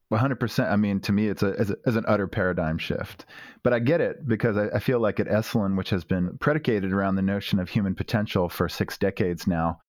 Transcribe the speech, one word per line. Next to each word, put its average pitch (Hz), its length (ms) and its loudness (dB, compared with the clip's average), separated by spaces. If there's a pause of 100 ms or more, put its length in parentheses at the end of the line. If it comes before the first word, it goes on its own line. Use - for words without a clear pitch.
One 110 100 2
hundred 131 200 0
percent. 113 320 0
I 104 40 4
mean, 101 260 2
to - 100 0
me, 104 160 2
it's 98 160 -2
a, 101 60 4
it's 101 200 0
a, 98 60 -2 (100)
it's 117 100 2
an 110 120 0
utter 104 200 2
paradigm 87 520 0
shift. - 460 -6 (380)
But 120 100 2
I 120 60 2
get 143 220 2
it 110 260 -2
because 110 300 2
I, 104 120 0
I 120 100 0
feel 123 200 2
like 104 200 2
at 101 80 -2
Esalen, 104 500 0
which 92 140 -4
has 92 120 0
been 90 360 -2
predicated 120 520 0
around 98 240 0
the 95 60 0
notion 98 380 0
of 90 100 -4
human 98 240 0
potential 101 560 0
for - 180 0
six - 300 -4
decades 92 480 -2
now, 85 440 0